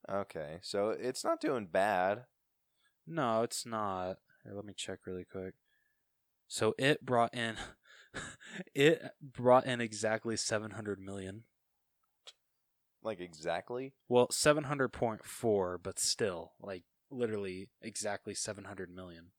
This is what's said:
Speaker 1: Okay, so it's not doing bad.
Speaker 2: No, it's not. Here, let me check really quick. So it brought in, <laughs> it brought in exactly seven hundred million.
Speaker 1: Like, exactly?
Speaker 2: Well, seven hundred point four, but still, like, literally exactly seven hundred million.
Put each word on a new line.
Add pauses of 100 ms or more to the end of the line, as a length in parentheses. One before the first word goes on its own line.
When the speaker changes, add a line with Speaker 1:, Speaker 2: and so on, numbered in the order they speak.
Speaker 1:
Okay,
so
it's
not
doing
bad. (800)
Speaker 2:
No,
it's
not. (240)
Here,
let
me
check
really
quick. (920)
So
it
brought
in, (560)
<laughs>
it (180)
brought
in
exactly
seven
hundred
million. (1600)
Speaker 1:
Like,
exactly? (160)
Speaker 2:
Well,
seven
hundred
point
four,
but
still,
like, (280)
literally (120)
exactly
seven
hundred
million.